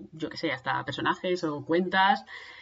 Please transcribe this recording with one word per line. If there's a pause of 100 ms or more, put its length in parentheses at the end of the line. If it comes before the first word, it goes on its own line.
(140)
yo
qué
sé,
hasta
personajes
o
cuentas, (380)